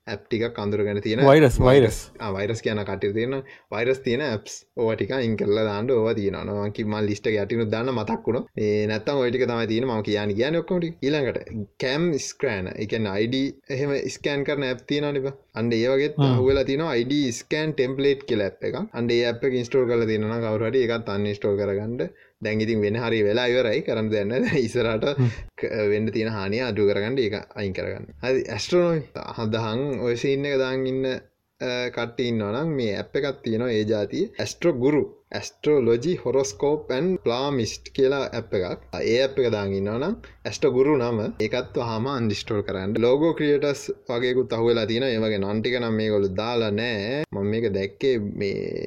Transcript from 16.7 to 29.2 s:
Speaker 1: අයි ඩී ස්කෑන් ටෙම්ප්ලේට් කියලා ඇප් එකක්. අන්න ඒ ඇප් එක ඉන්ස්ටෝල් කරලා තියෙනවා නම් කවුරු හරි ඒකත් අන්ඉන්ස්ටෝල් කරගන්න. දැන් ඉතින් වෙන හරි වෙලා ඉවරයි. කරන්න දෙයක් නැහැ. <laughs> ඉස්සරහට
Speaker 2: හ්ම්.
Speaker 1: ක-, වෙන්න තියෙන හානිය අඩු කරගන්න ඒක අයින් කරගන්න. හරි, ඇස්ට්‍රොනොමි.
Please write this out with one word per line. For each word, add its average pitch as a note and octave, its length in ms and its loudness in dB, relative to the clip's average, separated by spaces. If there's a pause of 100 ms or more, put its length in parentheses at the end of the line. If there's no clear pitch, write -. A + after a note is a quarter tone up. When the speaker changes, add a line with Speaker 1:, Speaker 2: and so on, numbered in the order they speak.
Speaker 1:
අයි A#2+ 140 2
ඩී C#3 260 0
ස්කෑන් D#3 420 -2
ටෙම්ප්ලේට් C3+ 500 0
කියලා G#2 280 0
ඇප් - 120 -12
එකක්. G2+ 140 -4 (120)
අන්න A#2+ 200 -2
ඒ A#2+ 140 4
ඇප් A#2 200 -2
එක C3+ 100 2
ඉන්ස්ටෝල් B2 340 2
කරලා A#2 180 2
තියෙනවා G#2+ 300 0
නම් A#2 100 -2
කවුරු A2 220 0
හරි B2+ 160 2
ඒකත් A#2 260 -2
අන්ඉන්ස්ටෝල් G#2 480 0
කරගන්න. G#2+ 500 -2 (340)
දැන් G#2+ 180 -2
ඉතින් A2 220 0
වෙන G#2 160 2
හරි A#2 240 0
වෙලා A2+ 260 2
ඉවරයි. B2 340 2
කරන්න A2+ 280 -2
දෙයක් G#2 180 0
නැහැ. C#3+ 360 0
<laughs> G#2+ 40 0
ඉස්සරහට A2+ 420 0
Speaker 2:
හ්ම්. C3 200 2 (220)
Speaker 1:
ක-, - 200 -6 (140)
වෙන්න G#2 260 0
තියෙන A2 220 -2
හානිය G#2 280 -4
අඩු G#2+ 260 0
කරගන්න G#2 300 0
ඒක G#2 200 0 (140)
අයින් G2 220 -6
කරගන්න. G2 440 -8
හරි, C3 300 0
ඇස්ට්‍රොනොමි. E3+ 580 0 (280)